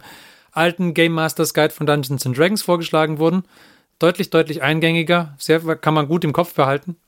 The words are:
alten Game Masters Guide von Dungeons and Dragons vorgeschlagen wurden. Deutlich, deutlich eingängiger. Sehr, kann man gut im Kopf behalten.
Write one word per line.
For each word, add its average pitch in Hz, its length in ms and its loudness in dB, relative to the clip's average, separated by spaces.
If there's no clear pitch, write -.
alten 170 400 -2
Game 165 200 2
Masters 160 400 -2
Guide 156 200 2
von 147 140 -4
Dungeons 143 380 -2
and 123 120 -2
Dragons 185 240 2
vorgeschlagen 156 580 0
wurden. 170 260 2
Deutlich, 175 320 0
deutlich 156 300 0
eingängiger. 165 760 0
Sehr, 160 220 2
kann 156 160 0
man 151 160 2
gut 165 160 0
im 147 80 0
Kopf 175 200 -2
behalten. 143 440 -2